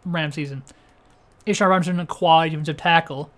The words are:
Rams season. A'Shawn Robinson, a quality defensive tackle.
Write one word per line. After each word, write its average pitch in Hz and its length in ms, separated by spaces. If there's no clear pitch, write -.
Rams 160 300
season. 139 280
A'Shawn 202 240
Robinson, 180 280
a 170 80
quality 165 440
defensive 151 260
tackle. 165 600